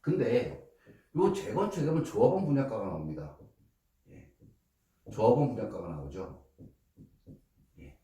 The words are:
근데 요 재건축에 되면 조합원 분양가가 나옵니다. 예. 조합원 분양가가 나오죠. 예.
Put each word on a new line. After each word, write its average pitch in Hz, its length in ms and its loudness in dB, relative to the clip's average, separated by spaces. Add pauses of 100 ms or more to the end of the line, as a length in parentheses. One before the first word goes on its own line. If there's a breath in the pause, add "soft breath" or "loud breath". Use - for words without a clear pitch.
근데 - 640 0 (500 soft breath)
요 190 160 4
재건축에 196 520 -2
되면 160 200 0
조합원 135 420 4
분양가가 135 380 0
나옵니다. 78 520 -8 (720)
예. - 220 -20 (800)
조합원 123 420 4
분양가가 90 340 -8
나오죠. 78 580 -12 (1300)
예. 71 240 -20